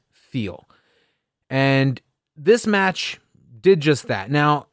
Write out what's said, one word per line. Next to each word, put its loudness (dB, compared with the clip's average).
feel. -12
And 0
this 2
match -4
did 4
just 0
that. -6
Now, 0